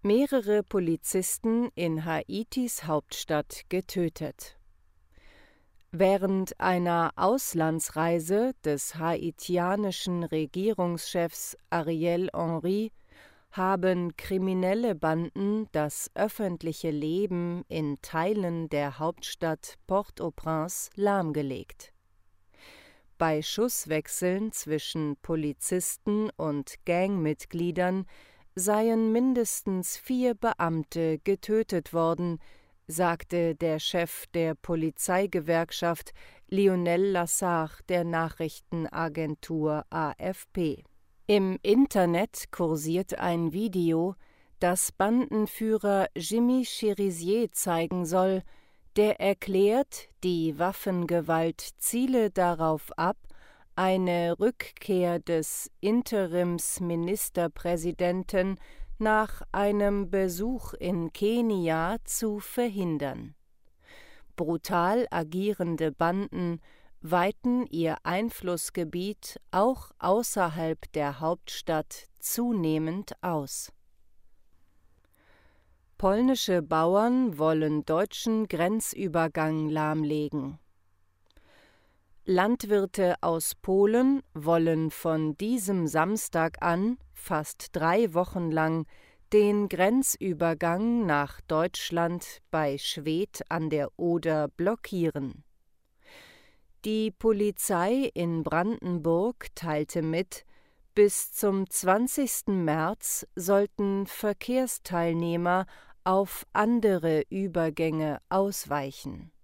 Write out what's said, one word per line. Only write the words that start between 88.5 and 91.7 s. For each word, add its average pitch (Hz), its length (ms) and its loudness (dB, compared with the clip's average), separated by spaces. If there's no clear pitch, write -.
lang 160 340 0
den 208 360 6
Grenzübergang 185 1400 2
nach 143 440 0
Deutschland 170 880 -2